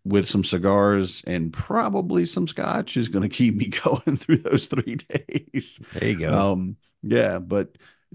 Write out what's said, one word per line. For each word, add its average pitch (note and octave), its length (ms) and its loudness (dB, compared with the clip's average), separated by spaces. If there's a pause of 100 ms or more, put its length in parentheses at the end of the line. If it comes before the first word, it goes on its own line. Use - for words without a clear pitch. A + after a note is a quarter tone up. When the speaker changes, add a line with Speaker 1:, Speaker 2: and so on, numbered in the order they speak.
Speaker 1:
with F#2+ 240 2
some G2 160 2
cigars G2 840 2
and E2 260 -2
probably G3 760 0
some E3+ 220 -2
scotch - 500 -4
is A2+ 120 0
gonna G2 200 0
keep A#2 260 2
me G2 120 -2
<laughs> - 160 -6
going - 340 0
through D#3+ 200 2
those - 300 0
three A#2+ 280 -4
days. - 840 -8 (120)
Speaker 2:
There - 180 -4
you G#2+ 80 0
go. D#2+ 340 0
Speaker 1:
Um, F#2 260 -4 (260)
yeah, G#2+ 360 2
but F#2 380 -4 (380)